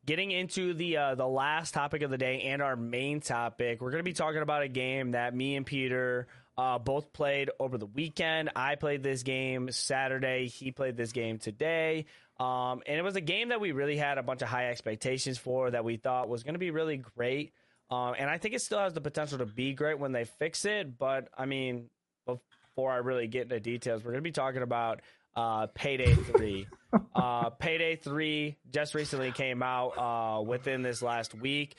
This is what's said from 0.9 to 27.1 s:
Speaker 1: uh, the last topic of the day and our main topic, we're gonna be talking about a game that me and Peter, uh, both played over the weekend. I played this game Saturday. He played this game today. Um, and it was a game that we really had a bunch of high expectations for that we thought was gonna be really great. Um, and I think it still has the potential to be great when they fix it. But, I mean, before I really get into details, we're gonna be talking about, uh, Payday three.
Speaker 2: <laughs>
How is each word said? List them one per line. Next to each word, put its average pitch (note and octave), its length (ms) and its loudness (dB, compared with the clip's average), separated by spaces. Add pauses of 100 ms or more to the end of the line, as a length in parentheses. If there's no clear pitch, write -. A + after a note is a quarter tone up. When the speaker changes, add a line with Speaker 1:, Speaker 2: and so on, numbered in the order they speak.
Speaker 1:
uh, C#3 180 2
the B2+ 100 2
last D3 480 0
topic D3 280 0
of C#3+ 80 -2
the C3 80 -2
day C3 240 0
and C#3 200 0
our C3+ 140 2
main B2 440 -2
topic, A#2 600 -2
we're B2+ 100 -4
gonna E3 120 -2
be F3+ 100 -4
talking D#3 300 0
about D3 200 2
a C#3 60 0
game C3 440 0
that B2 220 0
me C3+ 220 0
and C3+ 100 -4
Peter, B2+ 640 0 (300)
uh, B2+ 200 2
both C#3 340 -2
played C#3 460 2
over B2+ 200 0
the G#2 80 -4
weekend. D#3+ 680 0
I C#3 200 2
played C#3+ 280 0
this C3+ 200 0
game C3 500 -2
Saturday. C3 760 0
He C3 240 -8
played C3 240 0
this A#2 160 -2
game A2+ 260 0
today. D#3+ 680 0 (340)
Um, B2+ 480 0
and D3 120 0
it E3+ 40 0
was F#3+ 140 0
a F#3+ 40 0
game G3 280 0
that A#3 120 2
we F#3+ 120 0
really C#3+ 240 2
had C#3+ 220 2
a B2+ 40 -2
bunch B2+ 200 -2
of A#2 60 -2
high B2 220 0
expectations C3 680 -2
for B2+ 320 0
that A#2+ 140 0
we A#2 120 0
thought B2+ 320 0
was A#2 140 -2
gonna D3+ 160 -6
be F3+ 120 -2
really D#3 280 -2
great. C3 540 -2 (380)
Um, B2 280 0
and C#3 120 0
I E3 80 0
think G#3+ 160 -4
it A#3+ 60 -2
still - 180 -2
has F#3+ 140 2
the D#3+ 80 -4
potential D3 380 -4
to B2 80 -2
be B2+ 260 -2
great D3 260 0
when C#3 140 -2
they A#2+ 120 0
fix - 420 -4
it. F#3+ 320 -2
But, C3+ 380 0
I C3 100 -4
mean, B2+ 420 -2 (360)
before - 680 -2
I B2+ 60 2
really B2 280 2
get A#2+ 180 -2
into A#2+ 140 -2
details, A#2 460 -2
we're A#2+ 80 -4
gonna C3+ 100 -2
be E3 80 -4
talking C3 320 0
about, A#2 380 0 (340)
uh, A2 400 2
Payday B2+ 400 6
three. G2+ 580 4
Speaker 2:
<laughs> - 40 -20 (380)